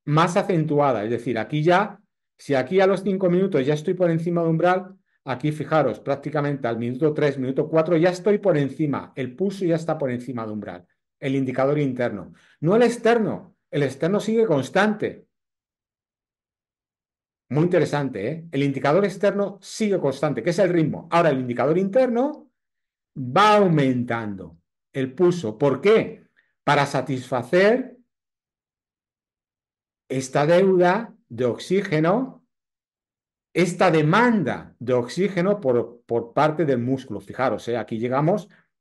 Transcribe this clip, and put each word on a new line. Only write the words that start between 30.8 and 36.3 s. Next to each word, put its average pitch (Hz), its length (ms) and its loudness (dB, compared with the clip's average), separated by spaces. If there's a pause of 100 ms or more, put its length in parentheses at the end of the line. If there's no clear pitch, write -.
de 123 180 -4
oxígeno, 180 1000 -2 (1080)
esta 185 380 2
demanda 160 880 2
de 123 140 -2
oxígeno 180 680 0
por, 120 460 0
por 117 280 -4